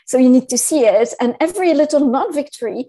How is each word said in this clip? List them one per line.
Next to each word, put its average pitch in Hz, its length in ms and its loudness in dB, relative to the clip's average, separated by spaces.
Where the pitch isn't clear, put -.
So - 120 -2
you 254 100 6
need 254 220 2
to 247 80 -2
see 285 260 0
it. 220 340 2
And 240 220 -2
every 349 320 0
little 294 340 2
non-victory 262 840 -6